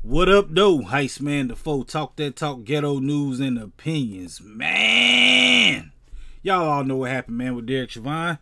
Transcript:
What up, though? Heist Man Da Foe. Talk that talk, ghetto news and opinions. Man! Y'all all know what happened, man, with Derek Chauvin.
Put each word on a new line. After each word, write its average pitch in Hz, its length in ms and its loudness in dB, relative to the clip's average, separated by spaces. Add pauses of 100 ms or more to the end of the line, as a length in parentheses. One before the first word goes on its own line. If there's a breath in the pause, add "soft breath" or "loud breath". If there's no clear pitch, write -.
What 156 220 4
up, 202 220 6
though? 170 320 4
Heist 131 380 -2
Man 143 280 -2
Da 113 80 -8
Foe. 143 260 -4
Talk 151 320 -6
that 143 220 -6
talk, 143 260 -6
ghetto 143 380 -2
news 139 400 -2
and 131 180 0
opinions. 104 840 -8
Man! - 1500 2 (520 soft breath)
Y'all 180 260 2
all 143 160 0
know 135 140 -2
what 127 120 -2
happened, 123 280 -4
man, 127 180 -4
with 117 100 -10
Derek 127 240 -4
Chauvin. 156 520 -6